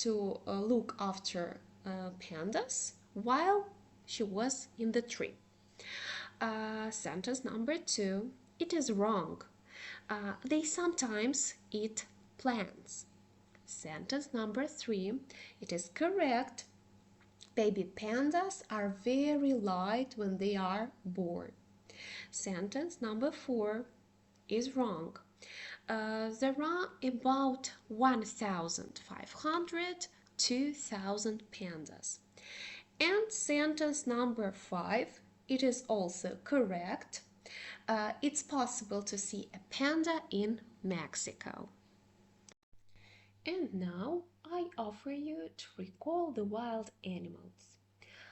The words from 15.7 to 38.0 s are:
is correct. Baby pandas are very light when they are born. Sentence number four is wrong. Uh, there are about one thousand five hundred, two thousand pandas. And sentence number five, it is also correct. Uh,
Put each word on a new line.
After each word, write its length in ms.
is 220
correct. 720
Baby 300
pandas 840
are 340
very 480
light 640
when 220
they 180
are 340
born. 480
Sentence 720
number 300
four 540
is 280
wrong. 420
Uh, 420
there 220
are 260
about 720
one 360
thousand 840
five 240
hundred, 720
two 360
thousand 800
pandas. 680
And 320
sentence 720
number 460
five, 560
it 140
is 260
also 560
correct. 800
Uh, 240